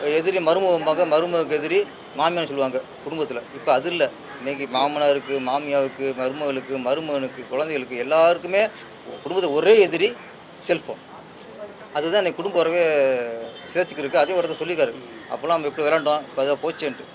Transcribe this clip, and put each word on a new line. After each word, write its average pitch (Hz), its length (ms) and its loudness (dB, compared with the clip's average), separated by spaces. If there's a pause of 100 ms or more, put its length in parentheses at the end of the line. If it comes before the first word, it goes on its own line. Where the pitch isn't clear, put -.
எதிரி 160 340 2
மருமக, 175 440 4
மக, 156 240 2
மருமகளுக்கு 160 480 2
எதிரி 160 320 0 (320)
மாமியார்னு 160 320 0
சொல்லுவாங்க 131 300 -2 (240)
குடும்பத்துல. 143 360 -6 (140)
இப்ப 139 180 0
அது 135 180 2
இல்ல. 156 200 2 (340)
இன்னைக்கு 135 340 -4
மாமனாருக்கு, 139 640 2
மாமியாவுக்கு, 135 760 -2
மருமகளுக்கு, 131 640 -4
மருமகனுக்கு, 131 720 -2
குழந்தைகளுக்கு 131 480 -4
எல்லாருக்குமே 170 720 4 (560)
குடும்பத்துல 170 280 0
ஒரே 175 280 8
எதிரி 180 360 4 (520)
செல்ஃபோன். - 340 -2 (920)
அதுதான் 170 320 2
இன்னைக்கு 170 180 -2
குடும்ப 180 180 0
உறவே 165 240 4 (920)
சிதைச்சுக்கிருக்கு. 160 420 -2
அதே 160 180 4
ஒருத்தர் 160 280 -2
சொல்லியிருக்காரு, 156 320 0 (360)
"அப்போல்லாம் 147 260 0
நம்ம 156 100 -2
எப்படி 147 220 0
விளையாண்டோம், 151 320 2
இப்போ 135 220 -4
அதை 139 200 2
போச்சேன்ட்டு." 151 420 -4 (100)